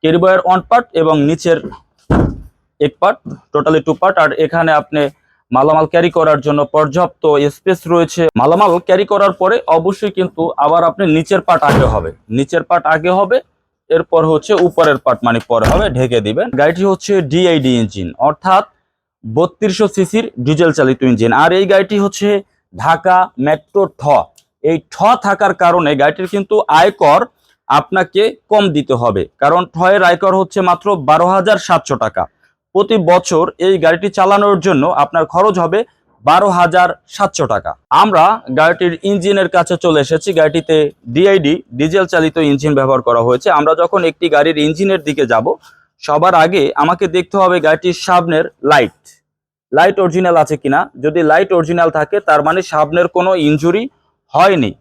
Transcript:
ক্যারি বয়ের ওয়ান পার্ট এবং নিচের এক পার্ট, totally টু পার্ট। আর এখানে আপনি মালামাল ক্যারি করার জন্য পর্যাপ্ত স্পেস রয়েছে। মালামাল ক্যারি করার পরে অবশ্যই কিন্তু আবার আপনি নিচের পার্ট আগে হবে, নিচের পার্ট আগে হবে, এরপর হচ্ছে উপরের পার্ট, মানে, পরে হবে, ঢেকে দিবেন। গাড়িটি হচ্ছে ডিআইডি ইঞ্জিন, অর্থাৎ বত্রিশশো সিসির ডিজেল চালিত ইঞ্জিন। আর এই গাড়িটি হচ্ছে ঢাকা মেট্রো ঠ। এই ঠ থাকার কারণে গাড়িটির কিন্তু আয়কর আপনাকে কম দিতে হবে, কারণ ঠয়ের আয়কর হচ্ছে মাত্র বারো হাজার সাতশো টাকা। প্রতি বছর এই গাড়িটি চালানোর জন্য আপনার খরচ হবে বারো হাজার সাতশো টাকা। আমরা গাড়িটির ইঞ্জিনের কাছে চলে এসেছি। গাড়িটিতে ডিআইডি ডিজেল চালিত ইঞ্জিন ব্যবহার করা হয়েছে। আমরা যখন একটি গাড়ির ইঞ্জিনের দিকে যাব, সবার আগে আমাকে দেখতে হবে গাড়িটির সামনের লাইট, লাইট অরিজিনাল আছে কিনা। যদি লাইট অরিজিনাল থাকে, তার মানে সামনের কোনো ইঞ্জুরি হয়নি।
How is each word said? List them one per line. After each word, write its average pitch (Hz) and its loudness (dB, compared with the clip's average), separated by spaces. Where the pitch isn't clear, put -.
ক্যারি 160 2
বয়ের 185 2
ওয়ান 185 0
পার্ট 240 2
এবং 160 0
নিচের 165 -2
এক 147 -2
পার্ট, 196 0
totally 156 0
টু 160 -2
পার্ট। 190 0
আর 156 2
এখানে 165 -2
আপনি 151 -6
মালামাল 156 2
ক্যারি 170 2
করার 156 2
জন্য 147 0
পর্যাপ্ত 151 -2
স্পেস 185 -4
রয়েছে। 170 0
মালামাল 170 2
ক্যারি 190 2
করার 196 2
পরে 185 0
অবশ্যই 190 -4
কিন্তু 180 -4
আবার 165 2
আপনি 196 -4
নিচের 170 0
পার্ট 170 2
আগে 135 2
হবে, 87 -4
নিচের 143 -2
পার্ট 175 0
আগে 156 -2
হবে, 202 0
এরপর 160 0
হচ্ছে 156 0
উপরের 151 0
পার্ট, 120 0
মানে, 117 0
পরে 113 0
হবে, 208 0
ঢেকে 123 0
দিবেন। 135 -2
গাড়িটি 165 0
হচ্ছে 190 -4
ডিআইডি 160 2
ইঞ্জিন, 98 -6
অর্থাৎ 185 0
বত্রিশশো 180 -2
সিসির 202 -2
ডিজেল 156 2
চালিত 131 0
ইঞ্জিন। 117 0
আর 165 2
এই 196 2
গাড়িটি 196 0
হচ্ছে 202 -4
ঢাকা 165 0
মেট্রো 156 -2
ঠ। - -14
এই 165 0
ঠ - -18
থাকার 196 0
কারণে 170 2
গাড়িটির 160 -2
কিন্তু 202 -2
আয়কর 175 2
আপনাকে 185 -2
কম 214 2
দিতে 135 -2
হবে, 104 0
কারণ 156 2
ঠয়ের 185 2
আয়কর 185 0
হচ্ছে 190 -4
মাত্র 180 -2
বারো 160 2
হাজার 196 0
সাতশো 160 -2
টাকা। 101 -4
প্রতি 202 0
বছর 175 2
এই 196 4
গাড়িটি 170 0
চালানোর 202 2
জন্য 151 0
আপনার 160 -2
খরচ 190 0
হবে 170 -2
বারো 180 2
হাজার 175 2
সাতশো 190 -2
টাকা। 92 -4
আমরা 185 4
গাড়িটির 170 0
ইঞ্জিনের 196 0
কাছে 175 0
চলে 160 2
এসেছি। 160 -4
গাড়িটিতে 156 0
ডিআইডি 170 2
ডিজেল 160 0
চালিত 160 0
ইঞ্জিন 143 -2
ব্যবহার 131 0
করা 120 2
হয়েছে। 123 0
আমরা 151 0
যখন 170 0
একটি 170 -6
গাড়ির 151 2
ইঞ্জিনের 185 -2
দিকে 143 -2
যাব, 131 0
সবার 160 0
আগে 175 0
আমাকে 170 -2
দেখতে 180 -4
হবে 180 2
গাড়িটির 165 0
সামনের 170 0
লাইট, 135 0
লাইট 180 2
অরিজিনাল 175 0
আছে 151 -2
কিনা। 143 -2
যদি 156 0
লাইট 180 2
অরিজিনাল 165 0
থাকে, 151 -4
তার 151 2
মানে 165 -2
সামনের 160 -2
কোনো 180 0
ইঞ্জুরি 165 0
হয়নি। 160 2